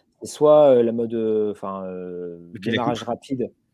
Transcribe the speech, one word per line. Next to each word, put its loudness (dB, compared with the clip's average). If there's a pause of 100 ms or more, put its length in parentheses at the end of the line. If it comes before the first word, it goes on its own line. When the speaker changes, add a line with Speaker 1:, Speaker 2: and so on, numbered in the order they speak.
(220)
Speaker 1:
C'est -14
soit, 6
euh, 6
la 0
mode, -4
euh, -2
enfin, -12
euh, -12 (180)
Speaker 2:
Et -16
puis -8
la -2
Speaker 1:
démarrage -2
Speaker 2:
coupe. -12
Speaker 1:
rapide, -8 (240)